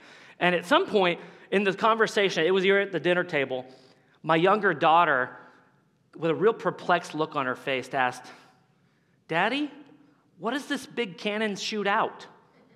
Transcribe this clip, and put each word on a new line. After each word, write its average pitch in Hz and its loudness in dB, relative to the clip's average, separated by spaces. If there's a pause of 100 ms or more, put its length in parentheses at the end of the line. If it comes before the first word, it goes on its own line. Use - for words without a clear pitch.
(400)
And 180 2
at 175 -4
some 320 2
point 185 2 (320)
in 196 2
the 190 0
conversation, 208 2
it 165 2
was 190 2
here 196 4
at 196 -2
the 170 -4
dinner 175 0
table, 131 -4 (560)
my 160 2
younger 190 4
daughter, 156 4 (800)
with 165 -2
a - 0
real 190 2
perplexed 180 -2
look 156 -4
on 139 -2
her 127 -2
face, 131 -6
asked, 127 0 (1040)
"Daddy, 240 -2 (680)
what 214 -6
does 285 -6
this 240 -6
big 220 -8
cannon 208 -4
shoot 202 -6
out?" 202 -2 (500)